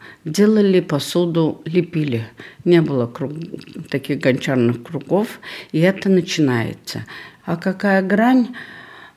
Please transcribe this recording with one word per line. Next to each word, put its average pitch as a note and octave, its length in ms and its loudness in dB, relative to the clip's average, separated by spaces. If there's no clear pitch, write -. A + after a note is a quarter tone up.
Делали G3+ 540 4
посуду, E3 840 0
лепили. D3+ 640 -2
Не F3 180 6
было C3+ 260 0
круг-, C3+ 260 -8
таких C#3 300 -4
гончарных B2 640 0
кругов, F3 560 -4
и D#3 80 0
это G3 280 2
начинается. B2+ 960 0
А E3+ 120 -2
какая F#3+ 440 0
грань? A3 540 2